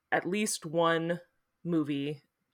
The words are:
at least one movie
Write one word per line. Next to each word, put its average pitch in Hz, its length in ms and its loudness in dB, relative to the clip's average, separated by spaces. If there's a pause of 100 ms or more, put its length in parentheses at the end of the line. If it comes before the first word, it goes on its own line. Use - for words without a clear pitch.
(120)
at - 180 0
least 214 380 -2
one 165 520 2 (440)
movie 147 580 -2 (320)